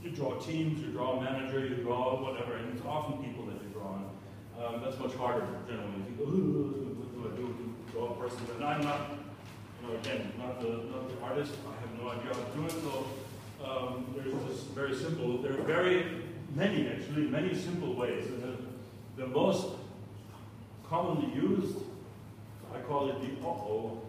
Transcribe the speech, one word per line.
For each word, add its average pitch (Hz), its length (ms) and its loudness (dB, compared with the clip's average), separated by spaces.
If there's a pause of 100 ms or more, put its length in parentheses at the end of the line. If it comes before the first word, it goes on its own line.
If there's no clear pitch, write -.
you 170 100 -4
draw 139 220 0
teams, 160 460 2
you 120 100 -4
draw 127 260 2
a 127 60 2
manager, 135 420 2
you 120 100 0
draw 127 460 4
whatever, 120 360 -2
and 120 180 -4
it's - 100 -4
often 143 380 0
people 117 220 -4
that 101 80 -4
you 101 180 -8
draw 101 160 -6
on. 98 220 -4 (500)
Um, 117 240 -2
that's 131 160 -2
much 123 140 -2
harder, - 340 2 (180)
generally. 101 440 -4
You 139 160 0
go, 143 40 0
"Ooh, 139 720 4
what 120 160 -6
do 123 40 -6 (120)
I - 60 -4
do 123 100 -2
to 113 460 -6
draw 120 180 0
a 120 40 -2
person?" 120 240 -4 (140)
And 143 120 -2
I'm 147 180 2
not, 147 280 0 (720)
you 120 60 -8
know, 113 80 0
again, 110 420 -2
not 123 220 -2
the, 117 80 0 (240)
not 131 160 -4
the 120 160 -4
artist. 131 300 0 (120)
I - 140 -6
have 113 140 -6 (100)
no 120 60 -2
idea - 240 -2
how 170 100 0
to - 140 -2
do 156 80 0
it, 165 60 0 (120)
so, 143 80 0 (760)
um, 127 480 -2
there's 135 200 0 (160)
just - 220 -4
very 139 220 0
simple, 123 480 2
there 139 120 2
are 139 100 2
very 180 600 6 (300)
many, - 360 4
actually, 147 380 2
many 156 280 2
simple 151 400 0
ways. 120 320 2
And - 160 -4
the, - 800 -6
the 127 40 -2
most 170 400 6 (1200)
commonly - 480 4
used, - 440 6 (960)
I 123 60 -4
call 139 300 2
it 123 100 0
the 123 260 -4
uh-oh 110 640 0